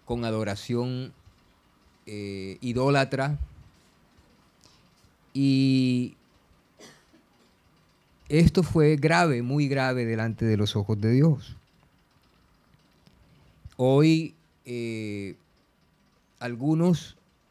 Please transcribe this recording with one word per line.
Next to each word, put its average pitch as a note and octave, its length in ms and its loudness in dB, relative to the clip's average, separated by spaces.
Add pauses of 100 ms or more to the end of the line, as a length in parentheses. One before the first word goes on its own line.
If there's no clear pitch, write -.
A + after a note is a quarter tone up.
con A#2+ 180 -4
adoración, A#2+ 880 -4 (960)
eh, G2 560 -10
idólatra. C3+ 760 -2 (2000)
Y C3 840 0 (2250)
esto E3 340 4
fue D#3 320 4
grave, D#3 460 2
muy C#3 260 0
grave C3 380 -2
delante A2+ 400 -2
de A2 100 4
los G#2 220 0
ojos G#2 240 -2
de A2 100 2
Dios. C3+ 460 2 (2250)
Hoy, D3 600 2 (280)
eh, A2 720 -8 (1040)
algunos D3+ 800 -2 (340)